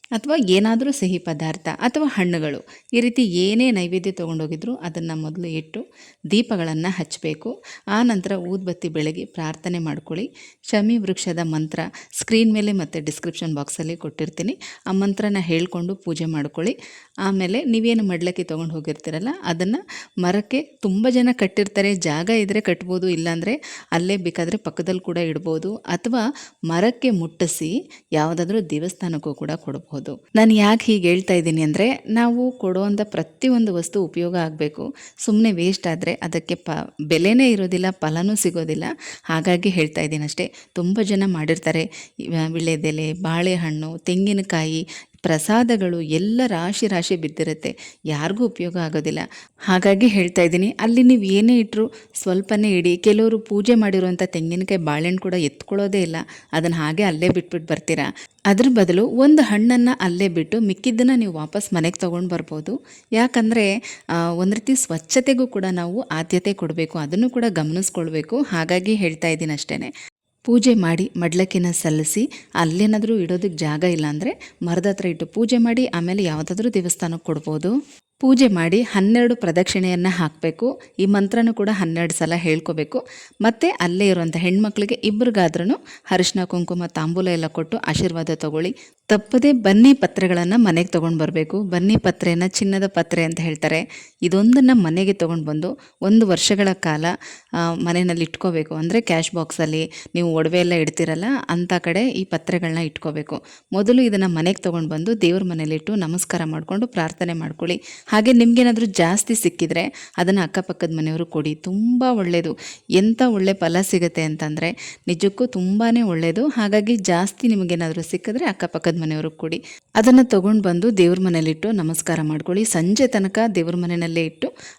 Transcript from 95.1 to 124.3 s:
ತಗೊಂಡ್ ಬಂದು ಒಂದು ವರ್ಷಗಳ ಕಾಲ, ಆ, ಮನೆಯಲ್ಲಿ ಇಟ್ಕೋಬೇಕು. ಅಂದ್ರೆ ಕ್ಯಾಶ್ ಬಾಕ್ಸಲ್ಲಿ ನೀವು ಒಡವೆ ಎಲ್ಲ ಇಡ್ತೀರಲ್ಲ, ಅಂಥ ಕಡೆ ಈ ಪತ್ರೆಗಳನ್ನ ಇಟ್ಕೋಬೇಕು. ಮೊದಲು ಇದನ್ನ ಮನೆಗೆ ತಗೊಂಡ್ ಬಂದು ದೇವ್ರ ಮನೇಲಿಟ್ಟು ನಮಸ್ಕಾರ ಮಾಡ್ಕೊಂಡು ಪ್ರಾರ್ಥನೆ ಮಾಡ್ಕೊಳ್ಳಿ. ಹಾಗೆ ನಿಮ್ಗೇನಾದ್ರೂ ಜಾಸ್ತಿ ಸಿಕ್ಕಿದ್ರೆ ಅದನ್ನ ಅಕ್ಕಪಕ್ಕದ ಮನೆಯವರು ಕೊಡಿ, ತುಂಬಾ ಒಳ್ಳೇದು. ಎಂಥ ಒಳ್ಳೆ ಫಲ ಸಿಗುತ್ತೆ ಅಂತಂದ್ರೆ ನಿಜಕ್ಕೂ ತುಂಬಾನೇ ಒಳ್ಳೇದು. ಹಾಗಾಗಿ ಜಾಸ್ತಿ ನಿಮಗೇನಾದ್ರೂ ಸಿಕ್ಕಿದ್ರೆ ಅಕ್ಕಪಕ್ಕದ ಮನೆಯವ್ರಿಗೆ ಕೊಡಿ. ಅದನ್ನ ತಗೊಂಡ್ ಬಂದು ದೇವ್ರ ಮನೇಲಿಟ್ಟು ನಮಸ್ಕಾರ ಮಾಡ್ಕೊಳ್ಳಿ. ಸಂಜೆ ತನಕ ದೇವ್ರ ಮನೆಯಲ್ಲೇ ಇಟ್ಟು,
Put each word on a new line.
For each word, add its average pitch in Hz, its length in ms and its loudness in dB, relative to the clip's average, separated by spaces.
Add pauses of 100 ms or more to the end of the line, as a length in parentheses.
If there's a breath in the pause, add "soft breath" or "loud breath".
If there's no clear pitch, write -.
ತಗೊಂಡ್ 165 320 -2
ಬಂದು 156 240 -4 (320 soft breath)
ಒಂದು 214 260 6
ವರ್ಷಗಳ 196 460 2
ಕಾಲ, 160 320 -2 (480 loud breath)
ಆ, 170 200 0
ಮನೆಯಲ್ಲಿ 170 500 0
ಇಟ್ಕೋಬೇಕು. 160 520 -4
ಅಂದ್ರೆ 175 260 0
ಕ್ಯಾಶ್ 165 340 -2
ಬಾಕ್ಸಲ್ಲಿ 160 480 -2 (320 loud breath)
ನೀವು 170 180 0
ಒಡವೆ 160 260 2
ಎಲ್ಲ 175 140 2
ಇಡ್ತೀರಲ್ಲ, 160 520 -2 (240)
ಅಂಥ 175 240 -2
ಕಡೆ 180 360 0
ಈ 190 140 -4
ಪತ್ರೆಗಳನ್ನ 165 540 -4
ಇಟ್ಕೋಬೇಕು. 151 600 -8 (360 loud breath)
ಮೊದಲು 220 280 4
ಇದನ್ನ 202 240 2
ಮನೆಗೆ 175 360 0
ತಗೊಂಡ್ 165 280 -2
ಬಂದು 175 320 -4
ದೇವ್ರ 180 220 2
ಮನೇಲಿಟ್ಟು 160 520 -4
ನಮಸ್ಕಾರ 175 480 -2
ಮಾಡ್ಕೊಂಡು 160 440 -4
ಪ್ರಾರ್ಥನೆ 170 460 -4
ಮಾಡ್ಕೊಳ್ಳಿ. 160 480 -6 (260 loud breath)
ಹಾಗೆ 214 240 4
ನಿಮ್ಗೇನಾದ್ರೂ 233 540 6
ಜಾಸ್ತಿ 190 500 0
ಸಿಕ್ಕಿದ್ರೆ 170 800 -2
ಅದನ್ನ 185 260 2
ಅಕ್ಕಪಕ್ಕದ 170 540 -4
ಮನೆಯವರು 160 280 -2
ಕೊಡಿ, 151 300 -4
ತುಂಬಾ 233 560 0
ಒಳ್ಳೇದು. 175 460 0 (320 loud breath)
ಎಂಥ 220 320 4
ಒಳ್ಳೆ 196 320 4
ಫಲ 170 280 0
ಸಿಗುತ್ತೆ 170 420 0
ಅಂತಂದ್ರೆ 156 460 -4 (380 loud breath)
ನಿಜಕ್ಕೂ 196 380 0
ತುಂಬಾನೇ 226 560 2
ಒಳ್ಳೇದು. 170 460 0
ಹಾಗಾಗಿ 214 480 2
ಜಾಸ್ತಿ 196 520 0
ನಿಮಗೇನಾದ್ರೂ 170 540 0
ಸಿಕ್ಕಿದ್ರೆ 214 440 -4
ಅಕ್ಕಪಕ್ಕದ 180 520 -2
ಮನೆಯವ್ರಿಗೆ 156 400 -4
ಕೊಡಿ. 160 260 -6 (320 loud breath)
ಅದನ್ನ 247 280 8
ತಗೊಂಡ್ 208 400 2
ಬಂದು 185 340 2
ದೇವ್ರ 180 220 6
ಮನೇಲಿಟ್ಟು 165 520 0
ನಮಸ್ಕಾರ 165 500 -2
ಮಾಡ್ಕೊಳ್ಳಿ. 156 420 -2
ಸಂಜೆ 214 440 2
ತನಕ 196 320 -2 (160)
ದೇವ್ರ 170 200 0
ಮನೆಯಲ್ಲೇ 170 500 -2
ಇಟ್ಟು, 160 220 -6 (320 loud breath)